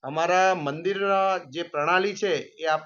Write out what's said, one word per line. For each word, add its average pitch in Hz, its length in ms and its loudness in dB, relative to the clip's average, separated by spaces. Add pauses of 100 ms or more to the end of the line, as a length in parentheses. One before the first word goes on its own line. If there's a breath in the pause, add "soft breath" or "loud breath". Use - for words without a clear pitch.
અમારા 175 520 2
મંદિરના 190 800 -2
જે 156 260 -8
પ્રણાલી 175 520 0
છે, 196 200 0
એ 143 300 -2
આપ 156 200 0